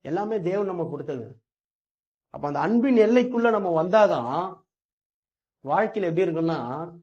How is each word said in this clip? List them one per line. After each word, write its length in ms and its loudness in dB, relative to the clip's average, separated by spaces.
எல்லாமே 400 -6
தேவன் 240 -2
நம்ம 240 -6
கொடுத்தது. 520 -12
அப்ப 180 -8
அந்த 120 -4
அன்பின் 360 2
எல்லைக்குள்ள 540 4
நம்ம 340 0
வந்தாதான் 760 2
வாழ்க்கையில 340 0
எப்படி 200 0
இருக்குன்னா 680 -2